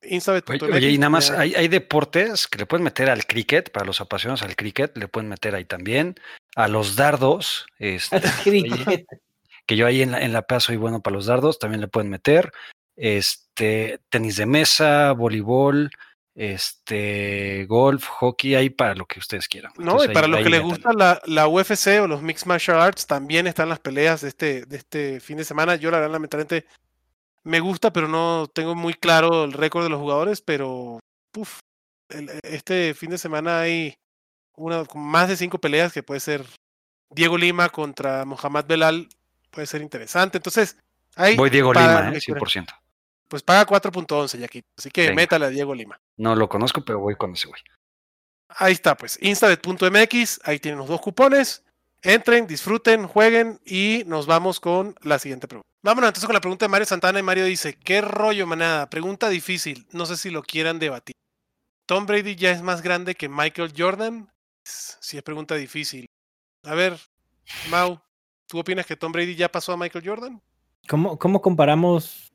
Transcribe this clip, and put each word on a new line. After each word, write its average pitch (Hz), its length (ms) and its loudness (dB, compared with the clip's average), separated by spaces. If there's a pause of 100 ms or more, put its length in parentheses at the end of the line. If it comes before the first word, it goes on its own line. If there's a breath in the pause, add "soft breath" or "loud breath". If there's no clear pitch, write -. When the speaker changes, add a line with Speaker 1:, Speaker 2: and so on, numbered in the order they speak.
Speaker 1:
instabet 180 420 -2
punto 139 200 -6
m 147 100 0
x, - 20 4
Speaker 2:
Oye, 135 100 4
oye, 143 80 4
y - 40 2
nada 143 100 4
más, 147 200 4
Speaker 1:
ya. 139 100 -2
Speaker 2:
hay, 151 160 0
hay 170 140 2
deportes 180 760 0
que - 120 -8
le 101 60 -4
pueden 170 180 0
meter 135 260 0
al 113 160 0
cricket, 143 460 0
para 101 140 -4
los 95 140 -4
apasionados 107 440 -6
al 98 120 -8
cricket, 104 400 -6
le 101 120 -10
pueden 107 220 -8
meter 101 260 -6
ahí 92 100 -8
también, 120 500 -2 (400 loud breath)
a 110 120 4
los 104 280 0
dardos, 143 680 2 (140)
este, 101 380 -2
Speaker 3:
Al - 260 0
cricket. 139 440 2
Speaker 2:
oye, 190 180 0 (600 soft breath)
que 113 100 0
yo 117 120 4
ahí 131 140 4
en 127 100 2
la, 123 100 -2
en 117 120 -2
la 113 100 0
pea 123 160 -2
soy - 160 0
bueno 113 260 -4
para 101 140 -4
los 98 100 -6
dardos, 127 320 2
también 107 240 -6
le 104 60 -6
pueden 104 220 -2
meter, 147 440 2 (420 loud breath)
este, 110 1040 -2 (100)
tenis 110 280 -2
de 104 80 0
mesa, 147 680 4
voleibol, 127 760 2 (460 loud breath)
este, 101 1300 -6
golf, 131 420 2
hockey, 135 480 0
ahí 131 140 4
para 117 240 0
lo 92 120 -8
que - 140 -14
ustedes - 280 -8
quieran. - 300 -10
Speaker 1:
No, 170 140 -2
Speaker 2:
Entonces, 269 200 4
Speaker 1:
y - 20 -4
para 156 120 4
Speaker 2:
ahí, 156 60 2
Speaker 1:
los - 80 2
Speaker 2:
ahí - 40 0
Speaker 1:
que - 60 4
les 165 140 4
Speaker 2:
métanle. 170 120 -2
Speaker 1:
gusta 233 180 0
la, 185 320 4
la 156 220 2
U 170 120 2
F 196 160 0
C 196 260 4
o 196 60 2
los 147 140 -4
Mixed 165 240 -8
Martial 175 360 2
Arts, 190 260 2
también 151 400 0
están 165 220 -2
las 160 100 -4
peleas 147 420 0
de 143 80 -8
este, 131 360 -6
de 139 120 -14
este 139 420 -8
fin 151 180 -14
de 156 60 -8
semana. 156 320 0
Yo, 160 160 -2
la 170 60 2
verdad, 156 160 0
lamentablemente, 156 540 -4 (760 soft breath)
me 165 160 0
gusta, 185 340 0
pero 165 140 0
no 165 460 -2
tengo 165 200 -4
muy 170 220 -4
claro 165 480 4
el 143 100 -4
récord 156 300 -2
de 170 60 -2
los 147 100 -4
jugadores, 151 420 -2
pero, 127 580 -6 (320)
puf, - 280 -14 (500)
el, 147 200 -14 (140)
este 156 520 -4
fin 165 160 -12
de 180 80 -6
semana 165 400 -2
hay 165 340 -2 (600)
una, 165 300 -6 (100)
más 156 340 2
de 190 80 -2
cinco 180 220 -6
peleas 160 340 0
que 143 80 -8
puede 139 180 -8
ser 143 240 -6 (680)
Diego 170 260 2
Lima 175 320 2
contra 135 560 -4
Mohamed 143 400 -4
Belal, 160 440 2 (420)
puede 151 160 -10
ser 151 160 -8
interesante. 175 560 -2
Entonces, - 400 0 (360)
hay 202 200 4
Speaker 2:
Voy 135 160 4
Diego 127 220 6
Speaker 1:
para 165 140 8
Speaker 2:
Lima, 165 60 8
Speaker 1:
lo 165 60 4
Speaker 2:
¿eh? - 60 0
Speaker 1:
que 107 40 -2
quieran. 143 120 -6
Speaker 2:
Cien 147 180 -6
por - 100 -6
ciento. 92 240 -6 (540)
Speaker 1:
Pues 147 140 -10
paga 196 240 6
cuatro 196 260 2
punto 160 280 -4
once, 139 180 -4
Yaquito, 120 300 -16 (100)
así - 140 -16
que 175 120 0
Speaker 2:
Venga. 160 120 2
Speaker 1:
métale 165 300 2
a 135 40 0
Diego 139 240 -4
Lima. 110 260 -14 (180)
Speaker 2:
No 113 180 2
lo 110 120 2
conozco, 113 380 -2
pero 107 140 -4
voy 101 160 -4
con 92 180 -6
ese - 140 -8
güey. - 120 -20 (880)
Speaker 1:
Ahí 190 260 2
está, 165 220 2
pues, - 260 -12
instabet 196 380 4
punto 185 280 -2
m 196 160 6
x, 233 400 0
ahí 151 160 -2
tienen 147 180 -8
los 135 100 -10
dos 160 140 -4
cupones. 247 640 2 (380)
Entren, 233 420 4
disfruten, 208 600 0
jueguen 226 580 4
y 208 400 0
nos 156 220 -4
vamos 170 320 2
con 185 420 -2
la 151 160 0
siguiente 131 300 -8
pregunta. 110 200 -18 (140)
Vámonos 233 280 4
entonces 208 180 -6
con 220 80 0
la 196 60 4
pregunta 185 240 -2
de 202 40 2
Mario 202 160 2
Santana 185 320 0
y 196 60 -2
Mario 185 220 0
dice, 175 280 -4
"¿Qué 196 280 0
rollo, 202 440 0
manada? 165 440 -2
Pregunta 190 400 -4
difícil, 160 600 -6
no 170 140 -6
sé 170 100 -8
si 185 140 -8
lo 156 140 -8
quieran 160 340 -4
debatir. 143 380 -8 (720)
¿Tom 196 180 0
Brady 208 300 -2
ya 180 160 2
es 175 100 -2
más 175 220 -4
grande 180 320 -4
que 147 140 -10
Michael 151 460 -4
Jordan?" 196 560 -4 (320)
Sí, - 540 -16
es 139 60 -16
pregunta 156 320 -8
difícil. 139 500 -8 (580)
A 151 120 -6
ver, 175 240 0 (720)
Mau, 180 300 0 (480)
¿tú 165 120 -8
opinas 180 260 -4
que 156 100 -10
Tom 165 160 -6
Brady 175 240 -4
ya 175 160 0
pasó 180 220 -6
a 175 40 -6
Michael 175 300 -8
Jordan? 233 340 -12 (460)
Speaker 3:
¿Cómo, 160 300 -2
cómo 190 240 2
comparamos? 160 920 2